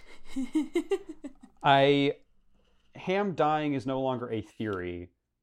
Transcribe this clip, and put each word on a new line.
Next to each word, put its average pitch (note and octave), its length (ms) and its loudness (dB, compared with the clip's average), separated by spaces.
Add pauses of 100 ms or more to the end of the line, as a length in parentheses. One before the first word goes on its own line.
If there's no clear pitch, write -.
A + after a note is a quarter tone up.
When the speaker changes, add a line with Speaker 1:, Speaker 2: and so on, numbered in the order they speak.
(360)
Speaker 1:
<laughs> C4 40 -2 (1200)
Speaker 2:
I, C#3 520 6 (800)
Ham F#3+ 400 -2
dying D3+ 400 2
is A#2 100 -4
no C3 160 -2
longer B2 300 -2
a A2 100 -2
theory, F2+ 680 -6 (340)